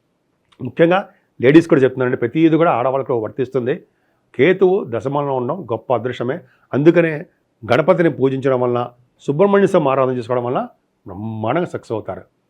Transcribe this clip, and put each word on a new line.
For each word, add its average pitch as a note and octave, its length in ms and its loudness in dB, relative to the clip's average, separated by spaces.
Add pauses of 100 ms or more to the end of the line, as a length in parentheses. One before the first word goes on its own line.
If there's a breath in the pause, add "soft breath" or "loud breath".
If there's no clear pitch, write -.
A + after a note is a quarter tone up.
(640)
ముఖ్యంగా E3+ 460 0 (320 soft breath)
లేడీస్ D3+ 260 6
కూడా D3 140 4
చెప్తున్నానండి, B2+ 360 0
ప్రతి B2 220 -4
ఇది D#3+ 160 4
కూడా E3 160 2
ఆడవాళ్ళకు B2+ 480 -2
వర్తిస్తుంది. B2 640 -4 (520)
కేతువు F#3 520 2
దశమంలో C3+ 460 -4
ఉండడం C3+ 300 -4
గొప్ప A#2 300 -4
అదృష్టమే. B2 460 -6 (340 soft breath)
అందుకనే D#3+ 520 2 (480)
గణపతిని E3 360 2
పూజించడం C3 520 -2
వలన, A#2+ 280 -2 (300)
సుబ్రహ్మణ్య G3 480 2
స్వామి E3 220 2
ఆరాధన C3 280 0
చేసుకోవడం A#2+ 260 -4
వలన D#3+ 240 -4 (400)
బ్రహ్మాండంగా A2 580 -4
సక్సెస్ - 260 -10
అవుతారు. G2 300 -8 (280)